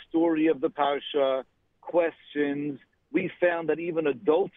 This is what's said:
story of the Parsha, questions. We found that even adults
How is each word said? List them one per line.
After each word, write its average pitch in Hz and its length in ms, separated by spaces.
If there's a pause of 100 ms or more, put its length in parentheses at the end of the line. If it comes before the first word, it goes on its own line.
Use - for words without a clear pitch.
story 165 380
of 151 160
the - 80
Parsha, 139 760 (380)
questions. 147 960 (340)
We 180 180 (100)
found 170 280
that 151 100
even 165 280
adults 151 500